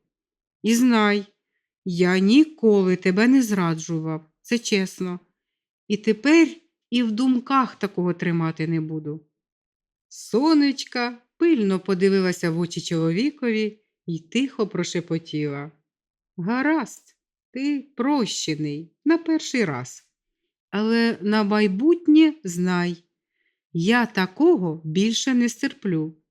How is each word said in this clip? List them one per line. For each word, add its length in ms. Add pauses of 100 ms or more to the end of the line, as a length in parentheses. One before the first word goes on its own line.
(640)
І 120
знай, 500 (600)
я 340
ніколи 760
тебе 320
не 140
зраджував, 840 (160)
це 180
чесно. 600 (680)
І 100
тепер 500 (420)
і 140
в 80
думках 640
такого 380
тримати 540
не 140
буду». 440 (840)
Сонечка 1080 (200)
пильно 420
подивилася 720
в 80
очі 220
чоловікові 960 (280)
й 120
тихо 480
прошепотіла: 1040 (640)
«Гаразд, 800 (360)
ти 340 (100)
прощений 960 (140)
на 120
перший 480
раз. 380 (680)
Але 500
на 220
майбутнє 880 (100)
знай, 600 (680)
я 320
такого 800
більше 500
не 160
стерплю. 640 (160)